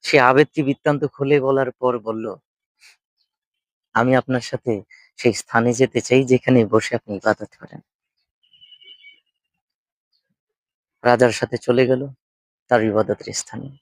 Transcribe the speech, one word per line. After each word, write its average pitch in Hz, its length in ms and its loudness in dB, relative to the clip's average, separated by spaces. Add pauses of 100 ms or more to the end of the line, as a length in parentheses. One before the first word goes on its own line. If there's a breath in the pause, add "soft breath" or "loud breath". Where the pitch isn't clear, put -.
সে - 180 0
আবেদকে 131 440 2
বৃত্তান্ত 139 420 -2
খুলে 139 360 -2
বলার 135 300 -2
পর 123 280 -4
বলল, 110 360 -8 (1600 soft breath)
"আমি 123 220 2
আপনার 127 260 0
সাথে 113 420 -6 (340 soft breath)
সেই 117 160 0
স্থানে 117 400 -2
যেতে 120 280 0
চাই, 131 220 2
যেখানে 127 420 2
বসে 110 300 0
আপনি 107 200 -8
ইবাদত 104 440 -4
করেন।" - 200 -20 (3250)
রাজার 120 280 4
সাথে 117 260 -6
চলে 123 300 0
গেল 127 200 -2 (600)
তার 117 160 2
ইবাদতের 107 500 -2
স্থানে। - 480 -14